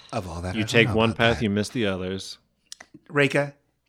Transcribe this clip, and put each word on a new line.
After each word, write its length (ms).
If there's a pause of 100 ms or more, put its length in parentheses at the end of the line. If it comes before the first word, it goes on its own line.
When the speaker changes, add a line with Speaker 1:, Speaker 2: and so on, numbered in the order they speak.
(120)
Speaker 1:
of 160
all 140
that 120
Speaker 2:
You 60
Speaker 1:
I 20
don't 80
Speaker 2:
take 180
Speaker 1:
know 80
Speaker 2:
one 140
Speaker 1:
about 80
Speaker 2:
path, 200
Speaker 1:
that. 60
Speaker 2:
you 60
miss 180
the 180
others. 520 (720)
Speaker 1:
Reka, 460 (340)